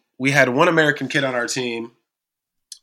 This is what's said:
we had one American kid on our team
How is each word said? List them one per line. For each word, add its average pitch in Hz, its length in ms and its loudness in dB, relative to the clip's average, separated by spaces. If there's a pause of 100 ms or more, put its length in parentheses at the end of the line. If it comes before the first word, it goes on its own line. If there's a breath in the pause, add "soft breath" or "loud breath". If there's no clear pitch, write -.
(200)
we 135 120 -2
had 139 180 4
one 143 180 4
American 151 400 2
kid 143 160 -2
on 131 100 -4
our 120 140 -4
team 117 460 -6 (880)